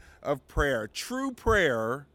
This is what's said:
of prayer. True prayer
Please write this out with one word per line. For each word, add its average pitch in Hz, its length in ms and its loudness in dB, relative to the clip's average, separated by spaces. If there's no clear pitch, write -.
of 139 260 -4
prayer. 131 400 0
True 262 420 -6
prayer 139 840 2